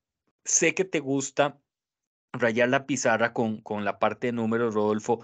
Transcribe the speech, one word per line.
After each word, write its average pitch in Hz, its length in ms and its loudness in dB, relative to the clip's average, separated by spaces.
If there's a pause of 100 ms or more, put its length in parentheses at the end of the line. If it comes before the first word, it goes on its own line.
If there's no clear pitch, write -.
(460)
sé 160 280 2
que 190 120 0
te 165 160 -4
gusta 139 580 -2 (720)
rayar 120 380 2
la 135 160 2
pizarra 117 480 0
con, 110 260 -2
con 104 240 -6
la 98 160 -4
parte 110 280 0
de 123 40 -2
números, 117 420 -2
Rodolfo, 107 500 0